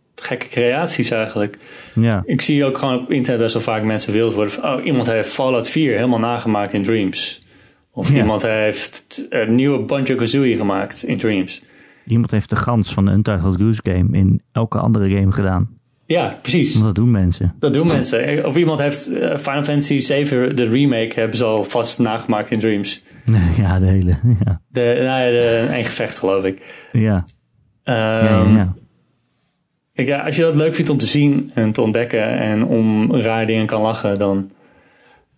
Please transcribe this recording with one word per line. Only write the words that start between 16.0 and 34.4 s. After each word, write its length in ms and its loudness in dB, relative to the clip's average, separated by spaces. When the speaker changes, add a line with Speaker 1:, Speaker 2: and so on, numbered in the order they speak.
Speaker 1:
Ja, 360 -2
precies. 320 0
Speaker 2:
Want 120 4
dat 100 0
doen 160 2
mensen. 480 2
Speaker 1:
Dat 140 0
doen 140 2
mensen. 580 0
Of 100 -2
iemand 240 2
heeft, 340 -2
eh, 240 -2
Final 260 -4
Fantasy 360 0
zeven, 560 0
de 140 0
remake, 500 0
hebben 180 -2
ze 60 0
al 200 0
vast 360 -4
nagemaakt 520 -2
in 80 -2
Dreams. 440 -2
Speaker 2:
<laughs> 320 2
Ja, 220 2
de 60 2
hele, 320 4
ja. 220 -2
Speaker 1:
De, 280 0
nou 160 0
ja, 60 2
de, 420 2
één 140 -2
gevecht, 340 -6
geloof 240 0
ik. 480 -8
Speaker 2:
Ja. 320 2
Speaker 1:
Ehm, 140 -2
Speaker 2:
Ja, 260 0
ja, 340 4
ja. 160 0
Speaker 1:
kijk, 140 -4
ja, 180 -2
als 100 -4
je 60 2
dat 140 2
leuk 200 2
vindt 160 0
om 60 2
te 80 -2
zien 480 2
en 180 0
te 100 -2
ontdekken 580 0
en 260 0
om 500 2
rare 300 0
dingen 200 0
kan 160 -2
lachen, 380 -2
dan, 300 0